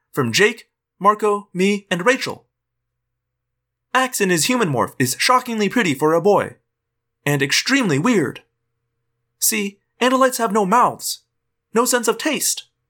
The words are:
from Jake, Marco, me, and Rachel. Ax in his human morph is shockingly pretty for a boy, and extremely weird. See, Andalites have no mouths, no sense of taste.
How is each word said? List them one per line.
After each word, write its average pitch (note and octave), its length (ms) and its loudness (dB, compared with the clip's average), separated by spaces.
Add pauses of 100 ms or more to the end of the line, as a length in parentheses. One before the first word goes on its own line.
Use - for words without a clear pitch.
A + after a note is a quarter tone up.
(120)
from A#2+ 200 -2
Jake, G#3+ 380 0 (300)
Marco, G#3 520 0
me, G3 380 -2
and F3 160 -2
Rachel. - 400 -2 (1500)
Ax B3+ 280 0
in F#3+ 100 2
his E3 140 2
human A#3+ 240 0
morph A2+ 300 -2
is B2 200 -2
shockingly A#3 500 0
pretty F#3+ 260 0
for D#3 180 0
a E3+ 80 2
boy, E3 360 2 (680)
and C#3+ 160 0
extremely F3+ 560 0
weird. F3 440 0 (1000)
See, G3+ 400 -4 (200)
Andalites B3+ 380 2
have A3+ 140 -2
no G#3+ 120 2
mouths, F#3 560 0 (540)
no A#3 100 2
sense B3 220 0
of A3+ 120 0
taste. - 500 -4 (220)